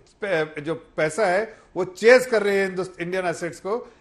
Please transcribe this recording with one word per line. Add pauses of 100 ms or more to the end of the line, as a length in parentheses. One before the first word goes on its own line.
(240)
पे-,
जो
पैसा
है (200)
वो
chase
कर
रहे
हैं
हिंदुस्त-,
Indian
assets
को।